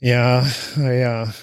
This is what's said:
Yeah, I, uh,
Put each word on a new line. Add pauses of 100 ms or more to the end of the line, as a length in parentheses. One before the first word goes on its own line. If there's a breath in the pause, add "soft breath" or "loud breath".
Yeah, (300 loud breath)
I,
uh, (100)